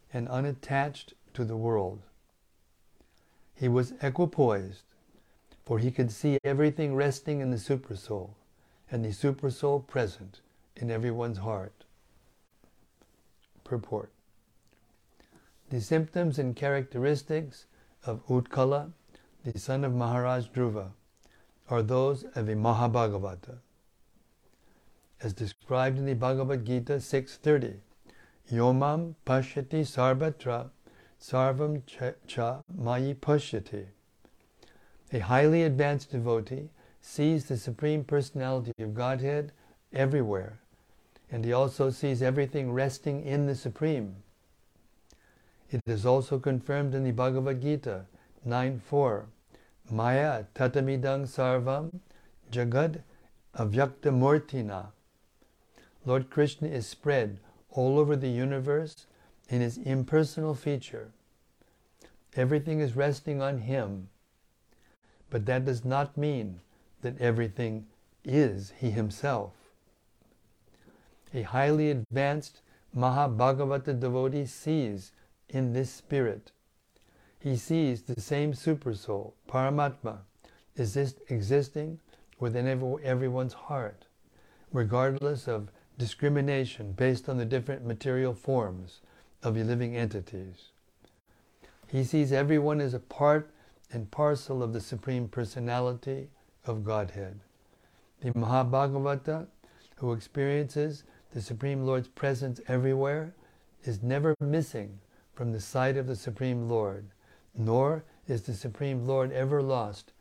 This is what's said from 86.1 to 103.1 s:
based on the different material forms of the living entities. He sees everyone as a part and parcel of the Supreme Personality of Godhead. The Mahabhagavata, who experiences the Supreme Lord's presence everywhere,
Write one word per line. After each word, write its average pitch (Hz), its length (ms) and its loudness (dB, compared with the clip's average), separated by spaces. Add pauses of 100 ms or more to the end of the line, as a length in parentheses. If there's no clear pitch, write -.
based 127 360 2
on 131 80 -2
the 117 80 0
different 123 400 -2
material 127 480 0
forms 95 680 -4 (420)
of 113 120 0
the 113 80 0
living 120 320 0
entities. 95 760 -6 (1160)
He 131 160 0
sees 139 280 2
everyone 147 500 4
as 131 120 -2
a 123 60 -6
part 151 520 2 (400)
and 113 180 -6
parcel 143 540 0
of 113 100 -2
the 113 80 -4
Supreme 123 460 -4
Personality 123 1000 -4 (360)
of 110 180 -4
Godhead. 98 560 -4 (800)
The 123 100 -2
Mahabhagavata, 135 1120 0 (520)
who 123 160 -2
experiences 143 920 -2 (280)
the 117 100 -6
Supreme 131 440 -4
Lord's 127 220 0
presence 135 600 -2
everywhere, 135 680 0 (480)